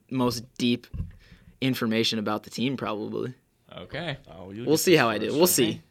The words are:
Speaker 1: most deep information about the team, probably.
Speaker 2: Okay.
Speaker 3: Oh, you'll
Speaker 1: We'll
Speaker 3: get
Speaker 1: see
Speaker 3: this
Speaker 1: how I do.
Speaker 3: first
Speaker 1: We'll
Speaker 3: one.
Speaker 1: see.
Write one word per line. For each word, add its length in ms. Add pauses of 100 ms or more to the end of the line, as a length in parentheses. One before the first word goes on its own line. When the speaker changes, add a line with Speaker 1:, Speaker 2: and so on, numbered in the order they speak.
Speaker 1:
most 340 (140)
deep 300 (720)
information 580
about 240
the 60
team, 280
probably. 560 (420)
Speaker 2:
Okay. 420 (120)
Speaker 3:
Oh, 220
you'll 140
Speaker 1:
We'll 100
Speaker 3:
get 60
Speaker 1:
see 100
Speaker 3:
this 80
Speaker 1:
how 100
I 80
do. 80
Speaker 3:
first 80
Speaker 1:
We'll 80
Speaker 3:
one. 60
Speaker 1:
see. 440